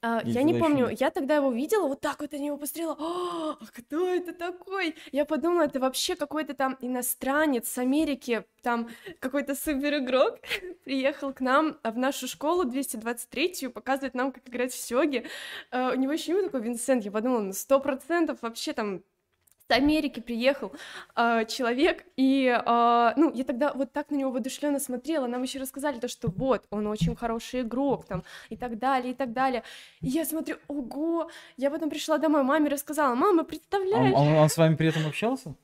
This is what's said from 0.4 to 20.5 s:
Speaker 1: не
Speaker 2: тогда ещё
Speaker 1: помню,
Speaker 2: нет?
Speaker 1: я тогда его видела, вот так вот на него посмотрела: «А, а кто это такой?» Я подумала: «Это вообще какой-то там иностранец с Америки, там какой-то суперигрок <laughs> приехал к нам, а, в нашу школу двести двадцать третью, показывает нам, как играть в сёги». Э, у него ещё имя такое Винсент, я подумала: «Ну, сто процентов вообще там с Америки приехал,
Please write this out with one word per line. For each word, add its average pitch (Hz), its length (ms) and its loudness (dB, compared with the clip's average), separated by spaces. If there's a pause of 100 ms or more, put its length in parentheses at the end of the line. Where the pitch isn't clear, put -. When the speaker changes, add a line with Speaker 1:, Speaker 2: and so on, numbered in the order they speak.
Speaker 1:
не 311 80 6
Speaker 2:
тогда - 60 4
ещё - 80 4
Speaker 1:
помню, 277 240 4
Speaker 2:
нет? - 120 -6
Speaker 1:
я 277 100 4
тогда 269 260 0
его 277 140 2
видела, 311 360 0
вот 269 140 -4
так 285 180 -4
вот 294 140 -8
на 294 40 -8
него 285 200 -4
посмотрела: 302 420 -6
«А, 339 600 -6
а 220 120 -16
кто 311 360 -4
это 359 240 -2
такой?» 359 640 -6 (180)
Я 294 120 2
подумала: 320 380 2
«Это 277 160 0
вообще 262 360 -2
какой-то 302 380 -6
там 262 280 -2
иностранец 254 880 -2
с - 80 -6
Америки, 262 640 0 (180)
там 233 280 -2 (300)
какой-то 277 360 -2
суперигрок 277 840 0 (220)
<laughs> 359 240 -14
приехал 269 480 -2
к - 80 -16
нам, 277 420 2
а, 226 80 -2
в 220 60 -6
нашу 254 300 -2
школу 330 380 0
двести 254 320 -4
двадцать 233 320 -8
третью, 277 420 -4
показывает 262 420 -4
нам, 254 200 -2
как - 160 -20
играть 240 240 -4
в - 40 -12
сёги». 262 480 0 (460)
Э, 254 220 0
у - 20 0
него 269 180 0
ещё 311 200 -2
имя 392 100 2
такое 269 180 -2
Винсент, 233 440 0
я 202 60 -8
подумала: 220 300 0
«Ну, 190 120 -4
сто 269 260 2
процентов 294 640 -2
вообще 233 320 -6
там 208 280 -4 (680)
с 240 60 6
Америки 294 460 2
приехал, 240 500 0 (440)